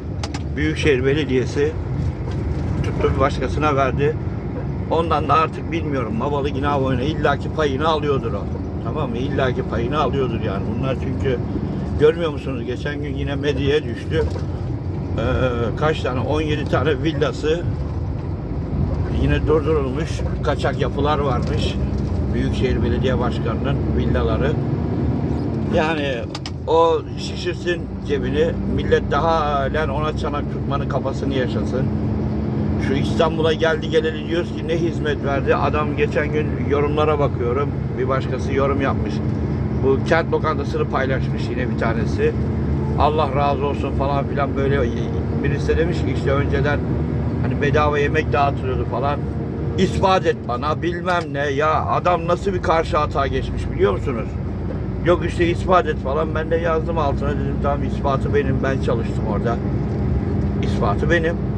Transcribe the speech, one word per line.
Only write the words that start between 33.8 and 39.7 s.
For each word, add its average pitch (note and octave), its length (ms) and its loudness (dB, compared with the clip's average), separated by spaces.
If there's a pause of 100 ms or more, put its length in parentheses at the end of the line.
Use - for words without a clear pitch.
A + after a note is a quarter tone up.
geleli D#3 380 2
diyoruz E3 280 -2
ki D3 120 -4
ne E3 100 0
hizmet D3+ 480 0
verdi. C#3 300 2
Adam D3 420 0
geçen D3 340 2
gün D3+ 160 0 (220)
yorumlara D3 500 4
bakıyorum. C3+ 500 2 (280)
Bir B2 100 0
başkası C3+ 460 0
yorum C#3 280 2
yapmış. - 320 0 (720)